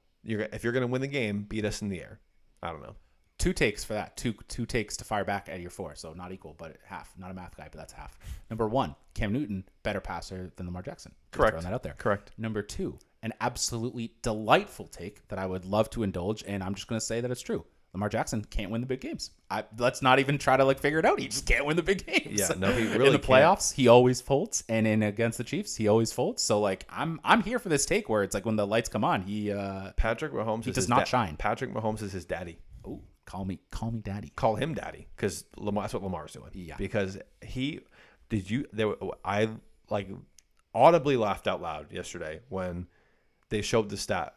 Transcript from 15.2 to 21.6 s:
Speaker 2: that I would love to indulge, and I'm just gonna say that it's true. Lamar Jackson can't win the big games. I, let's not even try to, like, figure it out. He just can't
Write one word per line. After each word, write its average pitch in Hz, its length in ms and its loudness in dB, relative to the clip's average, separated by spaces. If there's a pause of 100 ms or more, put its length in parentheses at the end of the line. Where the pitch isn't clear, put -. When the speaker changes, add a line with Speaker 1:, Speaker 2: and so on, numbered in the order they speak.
Speaker 2:
that 98 120 -8
I 95 60 -4
would 92 180 -6
love 104 260 2
to 113 140 -4
indulge, 95 420 -4
and 98 160 -4
I'm 98 140 -4
just - 100 -12
gonna 113 140 -4
say 113 200 -4
that 123 100 -2
it's 123 120 -6
true. 214 220 -6 (280)
Lamar 104 160 -2
Jackson 113 360 -2
can't 101 260 -4
win 117 100 -2
the 127 60 -4
big 131 140 -4
games. - 300 -10 (200)
I, 110 140 -4 (140)
let's 123 240 2
not 131 180 8
even 139 180 4
try 131 180 4
to, 135 80 8
like, 135 160 4
figure 151 180 2
it 165 60 4
out. 330 160 4
He - 80 -6
just - 180 -6
can't 120 180 4